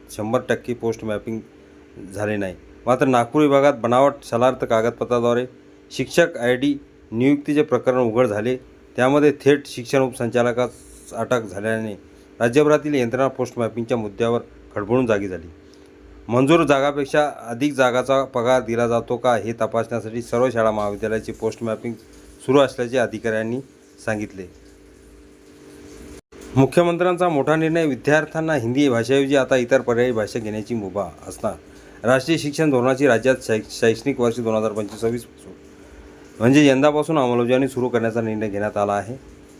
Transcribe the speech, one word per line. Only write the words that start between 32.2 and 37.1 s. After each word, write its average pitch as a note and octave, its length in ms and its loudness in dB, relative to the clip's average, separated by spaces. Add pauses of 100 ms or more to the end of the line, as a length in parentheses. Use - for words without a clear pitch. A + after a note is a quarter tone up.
शिक्षण D3 320 0
धोरणाची C3 360 2
राज्यात B2 360 4
शै-, A2 180 -2 (100)
शैक्षणिक A#2+ 500 -2
वर्ष A#2+ 200 0
दोन A2+ 140 -2
हजार A2 180 0
पंचवीस G#2+ 280 -8
सव्वीस A#2 240 -4
पासून, - 280 -20 (840)
म्हणजे C#3 280 6
यंदापासून D3+ 520 2